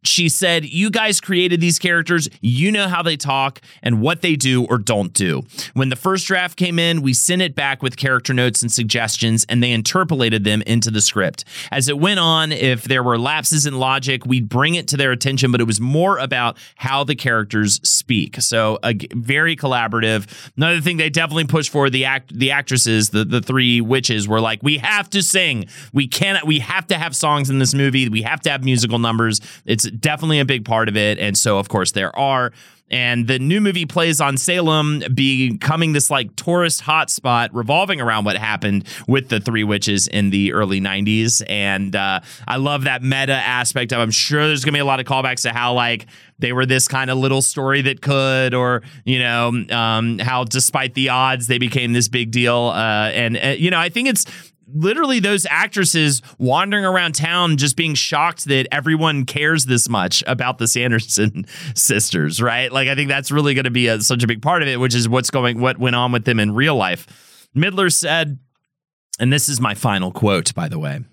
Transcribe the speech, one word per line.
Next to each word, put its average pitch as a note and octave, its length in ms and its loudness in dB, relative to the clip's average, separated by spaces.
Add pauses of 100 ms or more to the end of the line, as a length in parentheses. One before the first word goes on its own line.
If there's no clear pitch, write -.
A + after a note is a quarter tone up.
She E3+ 260 2
said, E3+ 340 0
'You E3+ 260 -2
guys G#3+ 300 0
created F3+ 400 2
these E3+ 200 2
characters. E3+ 500 0 (100)
You C3 320 2
know G3+ 160 0
how F3 140 -2
they D#3+ 160 -2
talk C3+ 420 -2 (240)
and A#2 160 2
what D#3+ 220 0
they E3 160 2
do B2+ 280 2
or A#2+ 120 0
don't G2+ 340 0
do.' E2 320 0 (300)
When C3 160 0
the B2+ 80 -4
first F#3+ 300 -2
draft F3+ 280 -2
came F3 240 0
in, E3+ 220 2
we C3+ 120 2
sent F3+ 280 2
it E3+ 140 -2
back C#3 280 -2
with B2+ 140 -4
character C3 360 0
notes B2 280 2
and A#2 100 -2
suggestions, A2+ 760 0
and A#2+ 120 2
they B2 120 2
interpolated A#2 720 0
them G#2+ 160 2
into A2+ 300 0
the G#2+ 100 0
script. - 420 -2 (300)
As C3+ 160 0
it C#3+ 100 -2
went F#3 220 2
on, D#3+ 320 2
if B2+ 300 0
there B2+ 200 0
were A#2+ 140 2
lapses C#3+ 480 0
in C3+ 140 -4
logic, C3 460 0
we'd B2 220 0
bring C3+ 280 2
it E3+ 140 -6
to D3 80 -2
their C3+ 140 2
attention, C3+ 400 0
but A#2+ 80 2
it A#2 60 2
was A2 160 0
more D#3 380 2
about B2 380 -2 (180)
how C#3 280 -2
the C#3 120 -2
characters A2 680 0
speak." - 560 0
So, A2 440 0
uh, A#2+ 100 2
g-, G2 200 -6
very C#3+ 440 0
collaborative. A2+ 680 0 (280)
Another E3 240 2
thing E3 180 -2
they D#3 120 0
definitely D#3 380 0
pushed D#3 240 0
for, C#3 180 2
the C3 160 0
act-, C3 320 -4
the C3 140 2
actresses, A#2+ 580 0
the, G#2+ 160 0
the A#2+ 160 -2
three B2 400 2
witches A#2 440 0
were A2 140 0
like, A2+ 240 -2
"We D3 140 0
have G3+ 320 -2
to G3 140 0
sing. D3+ 420 0 (260)
We C3+ 160 0
cannot, F#3+ 400 0
we D#3 120 2
have E3+ 280 -4
to F3+ 100 0
have E3 160 -6
songs D3 360 0
in C3+ 100 0
this B2+ 140 2
movie. C3+ 340 2
We A2 140 -2
have C3+ 200 -4
to D#3 100 0
have C3+ 120 -4
musical A#2+ 360 2
numbers." A2+ 420 0 (240)
It's - 220 0 (120)
definitely D3+ 400 0
a C#3+ 60 2
big B2+ 180 -2
part A2+ 260 0
of G#2 80 -2
it. G#2 200 2
And G2+ 200 -2
so, G#2 200 2
of G2 120 -4
course, F#2+ 220 0
there F#2+ 240 -4
are. C3 360 0 (400)
And A#2+ 360 2
the B2+ 120 2
new D#3+ 200 2
movie F3+ 260 0
plays E3 360 0
on C#3 160 0
Salem D#3 640 0 (120)
becoming C3+ 800 0
this, C#3+ 180 0
like, C3 240 -2
tourist F3 480 0
hotspot B2+ 680 0
revolving D3+ 480 0
around A2 240 0
what G2+ 140 0
happened G2+ 480 -2 (220)
with C3 220 2
the A2 100 0
three A2 240 -2
witches G2+ 440 0
in G2+ 220 0
the G2 240 0
early G2 260 0
nineties. G#2+ 680 0
And, G2 460 -2
uh, F#2+ 240 0 (280)
I B2+ 100 -4
love C#3 260 -2
that C3 180 -2
meta C3+ 320 -2
aspect B2 580 -2
of, A#2+ 80 0
I'm A2+ 120 0
sure D3 340 0
there's D3 180 0
gonna C#3+ 120 0
be C#3+ 60 2
a C#3 40 0
lot C3+ 140 0
of B2+ 60 -6
callbacks C3 360 -2
to A#2 100 -2
how, B2 220 0
like, A#2+ 320 0 (320)
they A#2+ 160 -2
were C3 120 2
this C3 220 2
kind C3 220 -2
of C3 80 0
little C3+ 240 2
story C3+ 400 0
that C3 200 -2
could, C3 520 2
or, B2 300 0 (200)
you B2+ 160 0
know, A#2+ 520 0
um, A2+ 480 0
how B2+ 240 -2
despite C3 500 -2
the C3 160 0
odds, B2+ 380 0
they B2 100 2
became A#2+ 360 0
this A#2+ 140 2
big A#2 220 -2
deal. A#2+ 440 2
Uh, G#2+ 360 0
and, A#2 280 -2
uh, C#3 200 0
you F3 140 0
know, E3+ 80 0
I F3 100 0
think B3 200 -2
it's G#3 160 0 (480)
literally A#3+ 480 0
those G3+ 280 0
actresses D#3+ 720 2 (160)
wandering F#3+ 460 0
around F3+ 320 0
town E3 400 2
just C#3 220 0
being E3 160 0
shocked D#3+ 500 -2
that C3+ 260 0
everyone D#3 540 0
cares D3+ 420 0
this B2 220 2
much F#2+ 400 0
about B2+ 300 -2
the A2+ 100 -2
Sanderson A2 800 0 (140)
<laughs> D3+ 140 -10
sisters, F#2 680 0
right? A#2+ 280 0
Like, C3 200 0
I C#3 60 0
think C#3+ 120 -2
that's C#3 240 -2
really D3 220 2
gonna C3 180 0
be A#2+ 160 2
a, A2 140 2
such A#2+ 220 0
a A#2 40 2
big A2+ 140 -2
part E3 200 0
of C#3+ 60 0
it, C3 100 -2
which B2 160 0
is A#2+ 140 2
what's B2 240 0
going, A#2+ 300 0
what B2+ 160 2
went B2 180 0
on B2 160 2
with A#2+ 140 0
them A#2 120 2
in G#2 160 2
real C#3 220 2
life. F#2 320 -2 (480)
Midler F#3 340 0
said, D3+ 500 -2 (840)
and B2 100 4
this C#3+ 160 2
is C3 140 -2
my G#2+ 120 0
final F#2+ 380 0
quote, G2 420 0
by E2 140 -4
the D#2+ 100 -6
way D2 220 -6 (140)